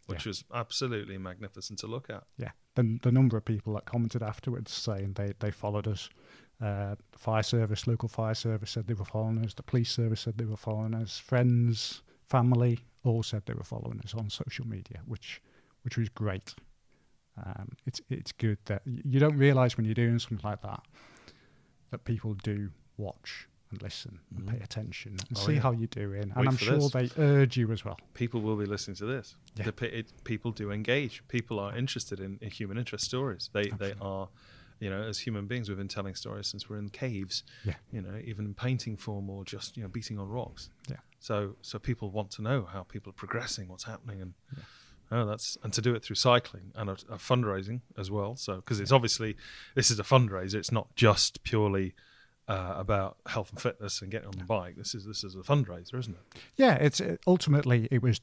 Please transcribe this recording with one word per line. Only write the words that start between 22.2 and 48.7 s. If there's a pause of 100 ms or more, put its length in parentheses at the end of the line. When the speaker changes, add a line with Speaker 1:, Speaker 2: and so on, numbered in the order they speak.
Speaker 2:
do (260)
watch (220)
and
listen (160)
and
Speaker 1:
Mm.
Speaker 2:
pay
attention (160)
and
Speaker 1:
Oh,
Speaker 2:
see
Speaker 1:
yeah.
Speaker 2:
how
you're
doing.
And
Speaker 1:
Wait
Speaker 2:
I'm
Speaker 1:
for
Speaker 2:
sure
Speaker 1:
this.
Speaker 2:
they
urge
you
as
well. (160)
Speaker 1:
People
will
be
listening
to
this. (200)
Speaker 2:
Yeah.
Speaker 1:
The
pe-,
it,
people
do
engage.
People
are
interested
in,
in
human
interest
stories.
They,
they
Speaker 2:
Absolutely.
Speaker 1:
are, (520)
you
know,
as
human
beings,
we've
been
telling
stories
since
we're
in
caves. (220)
Speaker 2:
Yeah. (160)
Speaker 1:
You
know,
even
in
painting
form
or
just,
you
know,
beating
on
rocks. (200)
Speaker 2:
Yeah. (200)
Speaker 1:
So,
so
people
want
to
know
how
people
are
progressing,
what's
happening,
and (220)
Speaker 2:
Yeah. (480)
Speaker 1:
oh,
that's,
and
to
do
it
through
cycling
and
a, (160)
a
fundraising (160)
as
well.
So,
'cause